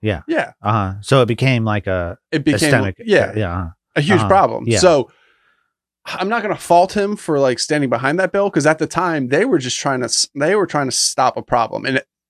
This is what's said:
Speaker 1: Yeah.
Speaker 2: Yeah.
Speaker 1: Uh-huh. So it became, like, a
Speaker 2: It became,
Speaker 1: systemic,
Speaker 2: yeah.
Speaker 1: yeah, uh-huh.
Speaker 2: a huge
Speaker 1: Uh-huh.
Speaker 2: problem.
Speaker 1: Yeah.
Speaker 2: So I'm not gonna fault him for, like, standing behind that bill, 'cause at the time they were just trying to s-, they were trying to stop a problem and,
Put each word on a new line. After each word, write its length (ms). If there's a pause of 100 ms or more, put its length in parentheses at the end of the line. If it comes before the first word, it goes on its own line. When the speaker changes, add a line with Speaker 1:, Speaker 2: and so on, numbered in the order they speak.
Speaker 1:
Yeah. 260
Speaker 2:
Yeah. 240 (100)
Speaker 1:
Uh-huh. 380
So 220
it 40
became, 380
like, 220
a 320 (120)
Speaker 2:
It 140
became, 140
Speaker 1:
systemic, 460
Speaker 2:
yeah. 320
Speaker 1:
yeah, 160
uh-huh. 160 (280)
Speaker 2:
a 40
huge 200
Speaker 1:
Uh-huh. 80
Speaker 2:
problem. 380
Speaker 1:
Yeah. 120
Speaker 2:
So 320 (960)
I'm 220
not 140
gonna 140
fault 400
him 200
for, 220
like, 200
standing 320
behind 300
that 120
bill, 180
'cause 160
at 120
the 80
time 420
they 160
were 140
just 200
trying 220
to 60
s-, 280
they 200
were 120
trying 200
to 60
stop 440
a 60
problem 440
and, 160 (280)